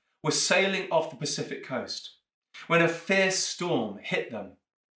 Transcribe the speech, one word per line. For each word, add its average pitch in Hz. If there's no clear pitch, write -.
were 151
sailing 190
off 160
the -
Pacific -
coast -
when 165
a 170
fierce 190
storm 120
hit 165
them, 101